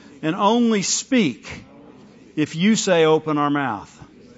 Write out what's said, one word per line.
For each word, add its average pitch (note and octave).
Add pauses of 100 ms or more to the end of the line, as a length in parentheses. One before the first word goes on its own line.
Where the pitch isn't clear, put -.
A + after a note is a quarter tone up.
(220)
and D#3+
only A3
speak - (840)
if D3+
you G3
say, E3+
"Open D#3
our D3
mouth." C3 (480)